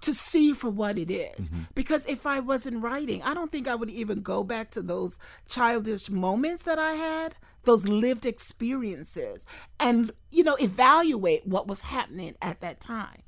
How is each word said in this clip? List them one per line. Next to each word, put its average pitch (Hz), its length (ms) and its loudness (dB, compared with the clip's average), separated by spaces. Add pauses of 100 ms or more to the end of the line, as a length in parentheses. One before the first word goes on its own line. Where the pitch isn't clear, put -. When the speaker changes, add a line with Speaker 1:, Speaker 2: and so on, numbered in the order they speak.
Speaker 1:
to 302 120 2
see 302 400 6
for 240 160 -6
what 208 300 -2
it 165 120 -4
is. 143 380 -6
Speaker 2:
Mm-hmm. 82 140 -6 (100)
Speaker 1:
Because 285 320 0
if 294 220 -6
I 277 120 0
wasn't 247 440 -2
writing, 247 400 -4
I 285 100 -2
don't 330 180 -4
think 277 160 -6
I 247 80 0
would 226 140 -4
even 214 320 -4
go 190 220 -4
back 220 280 -6
to 190 120 -6
those 180 340 -4 (300)
childish 220 640 0
moments 214 520 0
that 320 160 -2
I 311 140 0
had, 320 420 -4 (280)
those 226 220 6
lived 226 400 2
experiences, 196 1200 -4 (320)
and, 240 340 4 (200)
you 330 100 6
know, 302 140 4
evaluate 254 880 4
what 185 220 0
was 202 140 -4
happening 185 600 -6
at 175 200 -8
that - 180 -10
time. - 480 -10